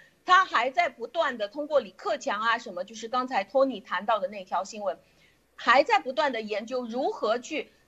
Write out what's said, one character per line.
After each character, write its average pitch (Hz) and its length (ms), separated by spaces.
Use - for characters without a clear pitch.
他 370 180
还 269 260
在 339 200
不 240 160
断 285 320
地 202 100
通 294 180
过 294 140
李 196 120
克 320 260
强 220 200
啊 226 200
什 220 160
么， 180 100
就 226 100
是 226 140
刚 254 180
才 240 160
Tony 262 400
谈 196 220
到 214 140
的 185 100
那 202 160
条 185 200
新 208 180
闻， 180 160
还 254 280
在 415 160
不 262 140
断 285 200
地 220 100
研 208 240
究 247 180
如 254 260
何 233 280
去 277 320